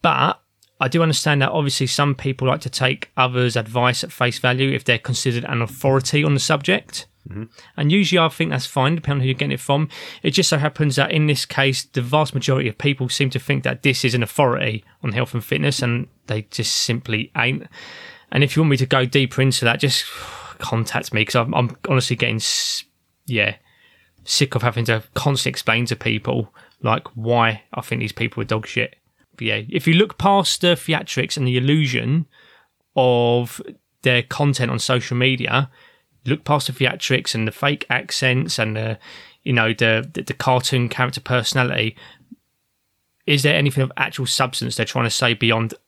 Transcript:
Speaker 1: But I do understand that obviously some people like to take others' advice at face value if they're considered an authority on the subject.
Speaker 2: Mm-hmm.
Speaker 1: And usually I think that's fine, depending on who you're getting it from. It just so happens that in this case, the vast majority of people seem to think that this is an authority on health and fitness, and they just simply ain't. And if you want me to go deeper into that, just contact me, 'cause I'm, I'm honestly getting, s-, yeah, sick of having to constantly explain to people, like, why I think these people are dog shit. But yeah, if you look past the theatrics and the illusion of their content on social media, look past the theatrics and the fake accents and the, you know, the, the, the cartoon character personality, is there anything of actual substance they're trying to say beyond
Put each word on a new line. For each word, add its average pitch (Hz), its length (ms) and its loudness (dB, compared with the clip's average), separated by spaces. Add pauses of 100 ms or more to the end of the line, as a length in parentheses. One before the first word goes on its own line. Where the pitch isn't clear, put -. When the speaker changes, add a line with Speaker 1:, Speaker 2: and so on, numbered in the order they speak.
Speaker 1:
But 147 380 2 (400)
I 131 80 0
do 165 140 2
understand 147 400 2
that 135 80 0
obviously 139 360 0
some 143 280 0
people 131 320 -4
like 143 140 0
to 127 100 -8
take 131 460 -4
others' 123 400 2
advice 120 480 0
at - 80 -14
face 123 260 -2
value 127 360 2
if 123 100 -4
they're 120 140 2
considered 120 460 -2
an 117 180 -2
authority 135 600 0
on 151 120 2
the 135 60 2
subject. - 680 -2 (220)
Speaker 2:
Mm-hmm. 104 160 -10 (320)
Speaker 1:
And 151 160 2
usually 180 260 4
I 165 100 4
think 165 240 -2
that's 127 120 -2
fine, 139 300 0
depending 147 240 -2
on - 40 0
who 131 40 0
you're 131 80 0
getting 143 180 -2
it 131 80 -4
from. 143 280 0 (340)
It 156 80 2
just 185 180 2
so 165 80 2
happens 147 400 0
that 139 140 2
in 151 160 2
this 147 180 0
case, 135 400 0
the - 160 -4
vast 143 320 2
majority 131 360 0
of 107 100 -6
people 135 320 0
seem 135 200 0
to 131 80 -4
think 135 260 -2
that 127 180 -2
this 135 220 2
is 120 100 2
an 120 80 2
authority 113 640 0 (180)
on 120 100 -2
health 123 220 -2
and 117 100 -2
fitness, 143 380 0
and 120 240 -2 (220)
they 107 140 -4
just - 320 -4
simply 113 600 -2
ain't. 123 300 0 (640)
And 135 140 2
if - 120 0
you 156 60 4
want 156 80 4
me 139 80 6
to 127 80 2
go 131 180 2
deeper 131 380 2
into 127 240 2
that, 113 140 2
just - 240 0 (540)
contact - 540 -2
me, 110 120 2
'cause - 100 -4
I'm, 120 200 2
I'm 123 220 0 (120)
honestly 127 280 2
getting, 117 200 0
s-, - 480 -4 (420)
yeah, 104 300 0 (680)
sick - 300 0
of 113 80 0
having 117 240 0
to 113 160 0 (120)
constantly 135 360 0
explain 117 360 0
to 117 100 -4
people, 117 580 -4 (280)
like, 110 320 0
why 113 500 0 (100)
I 123 80 -6
think 120 180 -6
these 110 120 -4
people 117 300 -6
are - 40 -6
dog 110 200 -2
shit. - 300 -4 (400)
But 117 100 -8
yeah, 107 220 -2
if - 180 -2
you 165 80 4
look 190 240 4
past 196 440 2
the 180 60 4
theatrics 165 680 -2
and 135 100 0
the 127 120 2
illusion 135 680 2 (720)
of 120 640 2 (420)
their 123 200 4
content 131 480 0
on 120 100 -2
social 123 360 -2
media, 127 540 0 (560)
look 151 180 -2
past 147 220 0
the 135 60 -6
theatrics - 640 -2
and 110 100 0
the 107 60 -4
fake 143 360 -2
accents 131 720 0
and 110 180 -2
the, 110 220 -4 (460)
you 127 80 0
know, 113 200 4
the, 113 400 2
the, - 100 -6
the - 120 -8
cartoon 127 540 0
character 127 320 -4
personality, 123 760 0 (1300)
is 143 180 2
there 147 100 4
anything 135 300 2
of 131 120 -4
actual 135 300 -4
substance 123 500 -2
they're 113 80 -2
trying 120 200 -2
to 113 60 0
say 120 240 0
beyond 113 380 2 (160)